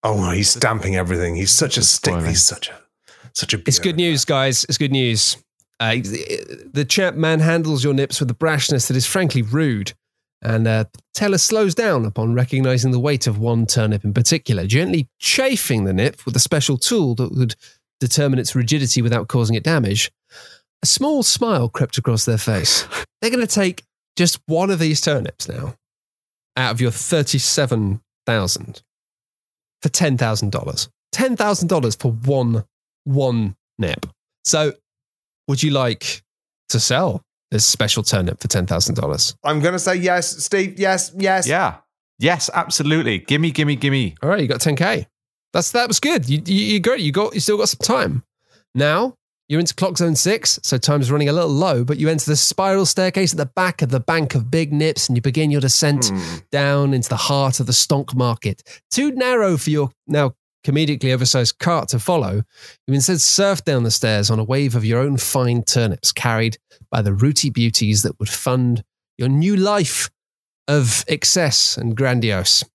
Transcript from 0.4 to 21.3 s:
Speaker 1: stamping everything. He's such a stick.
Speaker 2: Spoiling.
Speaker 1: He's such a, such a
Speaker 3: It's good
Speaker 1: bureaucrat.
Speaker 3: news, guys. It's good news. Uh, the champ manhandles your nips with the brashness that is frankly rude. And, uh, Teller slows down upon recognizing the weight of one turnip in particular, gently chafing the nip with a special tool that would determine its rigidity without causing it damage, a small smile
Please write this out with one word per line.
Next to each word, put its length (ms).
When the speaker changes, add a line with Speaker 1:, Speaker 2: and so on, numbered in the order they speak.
Speaker 1:
stamping 460
everything. 400
He's 160
such 260
a 60
stick. 300
Speaker 2:
Spoiling. 160
Speaker 1:
He's 140
such 260
a, 100
such 200
a 120
Speaker 3:
It's 140
good 160
Speaker 1:
bureaucrat. 20
Speaker 3:
news, 280
guys. 440
It's 80
good 140
news. 460
Uh, 140
the 920
champ 300
manhandles 680
your 100
nips 260
with 80
the 80
brashness 520
that 100
is 80
frankly 360
rude. 520
And, 260
uh, 180
Teller 240
slows 380
down 300
upon 280
recognizing 580
the 80
weight 280
of 120
one 260
turnip 400
in 80
particular, 540
gently 420
chafing 640
the 100
nip 320
with 100
a 40
special 380
tool 380
that 180
would 220
determine 400
its 160
rigidity 460
without 260
causing 280
it 80
damage, 480
a 20
small 380
smile 460